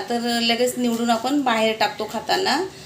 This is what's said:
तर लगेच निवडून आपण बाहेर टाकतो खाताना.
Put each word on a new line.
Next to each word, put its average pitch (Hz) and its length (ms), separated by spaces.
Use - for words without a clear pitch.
तर 240 100
लगेच 233 580
निवडून 240 320
आपण 254 320
बाहेर 220 380
टाकतो 214 340
खाताना. 269 500